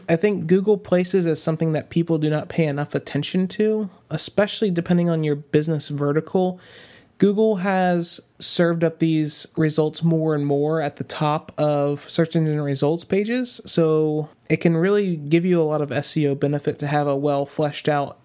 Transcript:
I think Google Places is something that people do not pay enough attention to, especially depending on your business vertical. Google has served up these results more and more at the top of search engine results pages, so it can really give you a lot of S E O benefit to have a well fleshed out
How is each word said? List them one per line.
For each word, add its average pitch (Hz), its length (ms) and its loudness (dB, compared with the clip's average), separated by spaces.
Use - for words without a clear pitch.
I 165 80 4
think 175 300 0
Google 196 300 2
Places 180 480 0
is 156 160 0
something 160 300 0
that 147 180 -4
people 165 280 0
do 151 120 0
not 151 200 -2
pay 165 160 0
enough 147 300 -4
attention 151 540 -2
to, 214 400 -2
especially 202 640 -2
depending 175 380 2
on 160 140 0
your 147 120 0
business 151 520 -2
vertical. 156 720 -2
Google 208 400 4
has 180 640 0
served 170 440 0
up 165 140 0
these 156 480 0
results 156 460 0
more 160 320 2
and 147 120 0
more 147 360 0
at 147 140 -4
the - 80 -8
top 151 540 -2
of 143 520 0
search 160 260 0
engine 156 260 2
results 143 440 0
pages, 226 600 -2
so 156 600 2
it 160 80 2
can 170 180 4
really 190 420 2
give 156 280 2
you 175 160 4
a - 20 2
lot 151 180 0
of 143 100 -4
S 127 260 -2
E 147 100 4
O 139 60 2
benefit 143 460 -2
to 143 80 -4
have 147 200 0
a 139 80 0
well 143 300 0
fleshed 147 420 -4
out 143 380 -2